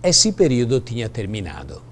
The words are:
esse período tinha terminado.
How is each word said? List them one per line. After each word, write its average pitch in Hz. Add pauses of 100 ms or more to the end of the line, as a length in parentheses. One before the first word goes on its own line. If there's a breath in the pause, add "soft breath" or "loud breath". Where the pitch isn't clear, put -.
esse 185
período 127
tinha 117
terminado. 85 (100)